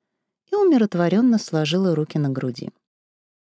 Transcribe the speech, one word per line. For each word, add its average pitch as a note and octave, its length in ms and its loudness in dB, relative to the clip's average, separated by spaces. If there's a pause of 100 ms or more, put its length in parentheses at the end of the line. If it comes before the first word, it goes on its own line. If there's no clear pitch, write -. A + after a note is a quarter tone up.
(520)
и F#4+ 40 0
умиротворенно A3+ 840 2
сложила E3 560 -2
руки D3+ 240 -2
на C#3+ 100 0
груди. C3 400 -8 (720)